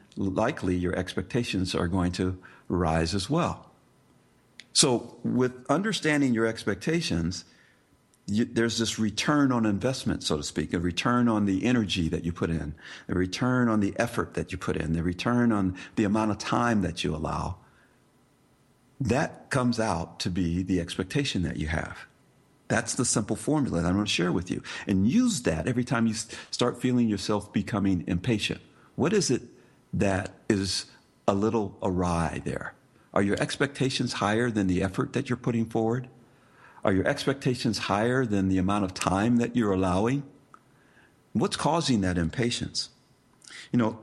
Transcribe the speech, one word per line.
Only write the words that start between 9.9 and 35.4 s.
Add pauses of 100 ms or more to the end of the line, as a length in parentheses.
so
to
speak,
a
return
on
the
energy
that
you
put
in, (340)
a
return
on
the
effort
that
you
put
in,
the
return
on (200)
the
amount
of
time
that
you
allow. (1400)
That
comes
out
to
be
the
expectation
that
you
have. (640)
That's
the
simple
formula
that
I'm
gonna
share
with
you. (260)
And
use
that
every
time
you
s-, (240)
start
feeling
yourself
becoming
impatient. (340)
What
is
it (500)
that (180)
is (400)
a
little
awry
there? (400)
Are
your
expectations
higher
than
the
effort
that
you're
putting